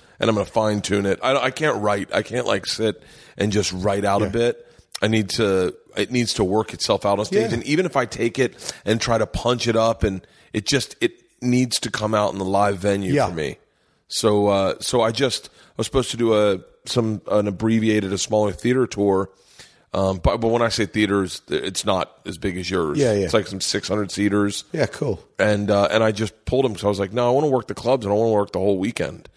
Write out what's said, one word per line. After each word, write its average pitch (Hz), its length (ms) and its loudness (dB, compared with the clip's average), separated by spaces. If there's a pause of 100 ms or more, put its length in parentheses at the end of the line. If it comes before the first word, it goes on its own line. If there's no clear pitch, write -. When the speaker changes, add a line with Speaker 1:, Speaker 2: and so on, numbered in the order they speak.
(200)
Speaker 1:
and 110 100 2
I'm 107 60 2
gonna 101 80 0
fine 107 360 0
tune 101 260 0
it." 95 160 0
I, 131 140 2
I 127 140 0
can't 131 320 -2
write. 104 320 -2
I 104 80 2
can't, 120 240 -4
like, 98 200 0
sit 110 360 -2 (340)
and 104 140 0
just 98 220 0
write 98 320 0
out 101 180 2
a 104 40 2
Speaker 2:
Yeah. 98 40 -4
Speaker 1:
bit. 117 360 0 (360)
I 104 60 2
need 110 220 2
to, 95 440 2 (220)
it 107 160 -2
needs 120 220 0
to 107 100 2
work 104 280 0
itself - 320 0
out 101 140 2
on 107 60 -2
stage. 214 240 0
Speaker 2:
Yeah. 180 60 -2
Speaker 1:
And 117 100 -4
even 156 200 2
if 170 120 -4
I 127 100 2
take 117 320 -2
it - 340 -4 (120)
and 113 160 0
try 117 180 0
to 110 80 0
punch 120 400 -2
it 117 100 2
up, 113 280 2
and 95 200 -2 (280)
it 107 160 -4
just, - 320 -2
it - 200 -2 (220)
needs 123 380 0
to 113 100 -6
come 107 240 -2
out 104 180 2
in 95 60 -8
the 98 60 -4
live 98 340 2
venue 101 340 0
Speaker 2:
Yeah. 139 160 2
Speaker 1:
for 90 60 -8
me. 76 220 -4 (500)
So, 104 400 2
uh, 98 340 2
so 123 220 0
I 113 80 2
just, 120 380 -2
I - 300 -20
was 113 100 -4
supposed 131 240 -2
to - 40 -8
do 113 180 2
a, 104 260 2 (260)
some, 110 400 -2
an 104 220 0
abbreviated, 107 640 0
a 98 60 -2
smaller 104 340 0
theater 123 340 0
tour. 98 440 0 (640)
Um, 95 260 0
but, 95 200 0
but 113 100 -2
when 117 140 2
I 117 80 2
say 104 160 -2
theaters, 98 600 0
it's 78 360 -4
not 95 280 0 (120)
as 87 140 -10
big 90 180 -6
as 87 140 -8
yours. 85 280 -2
Speaker 2:
Yeah, 127 140 2
yeah. 101 120 2
Speaker 1:
It's 87 100 0
like 107 140 2
some 95 120 -10
six - 280 -4
hundred 104 240 -2
seaters. 101 600 0
Speaker 2:
Yeah, 147 140 0
cool. 123 340 -6 (180)
Speaker 1:
And, 104 320 2
uh, 101 200 4
and 110 140 2
I 110 80 2
just 104 340 -6
pulled 131 180 2
him 113 100 -2
'cause 95 100 -6
I 101 40 2
was 101 100 2
like, 98 140 -4
"No, 120 160 0
I 120 40 2
wanna 147 160 2
work 127 200 0
the 107 60 -8
clubs 123 300 0
and 98 80 0
I 104 40 4
wanna 113 160 2
work 101 200 0
the 92 60 -2
whole 98 200 2
weekend. 95 580 -4